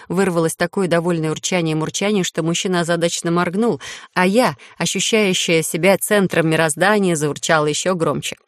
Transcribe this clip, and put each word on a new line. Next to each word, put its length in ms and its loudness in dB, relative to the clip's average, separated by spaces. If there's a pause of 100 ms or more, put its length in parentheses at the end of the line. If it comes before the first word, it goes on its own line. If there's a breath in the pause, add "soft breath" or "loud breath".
вырвалось 460 0
такое 320 -2
довольное 440 0
урчание-мурчание, 920 -2
что 200 -4
мужчина 380 0
озадаченно 500 -2
моргнул, 500 0 (320 loud breath)
а 140 2
я, 300 2 (200 loud breath)
ощущающая 840 0
себя 340 2
центром 520 2
мироздания, 640 2
заурчала 500 0
еще 300 0
громче. 400 -2 (120)